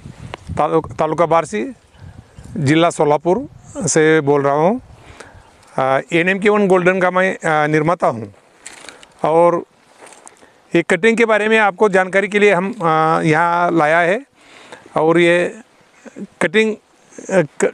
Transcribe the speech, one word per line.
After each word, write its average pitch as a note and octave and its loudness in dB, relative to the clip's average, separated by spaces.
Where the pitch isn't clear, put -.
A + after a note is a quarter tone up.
तालुक-, D#3 -2
तालुका D#3+ -2
बार्शी, G#3 -2
जिला D#3+ 2
सोलापुर D#3 0
से D#3+ 2
बोल C#3+ 0
रहा C#3 0
हूँ। F3 0
आ, C3+ 0
एनएमके F#3 0
वन G#3 2
गोल्डन F#3 2
का F#3 0
मैं, F#3 -2
आ, D3+ 0
निर्माता D#3 0
हूँ A2 -6
और E3+ 2
ये E3 2
कटिंग G3 0
के A#3 2
बारे G#3+ 0
में A3 2
आपको G#3 2
जानकारी F#3+ 0
के G#3 -2
लिए G#3 4
हम, F#3 -2
आ, D#3+ 2
यहाँ E3+ 0
लाया E3 2
है। F#3+ 0
और D#3+ 2
ये F3 2
कटिंग, G#3 0
आ, - -10
क-, - -4